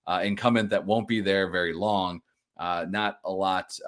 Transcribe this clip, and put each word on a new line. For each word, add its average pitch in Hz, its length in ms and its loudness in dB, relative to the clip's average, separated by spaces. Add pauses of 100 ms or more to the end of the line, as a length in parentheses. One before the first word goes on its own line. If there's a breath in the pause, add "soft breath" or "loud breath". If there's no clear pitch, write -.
uh, 87 180 0
incumbent 107 460 2
that 92 160 0
won't 107 220 0
be 113 120 0
there 98 300 2
very 87 240 0
long. 92 480 -2 (340)
Uh, 85 320 -4
not 104 380 -2
a 92 40 -4
lot, 92 580 -2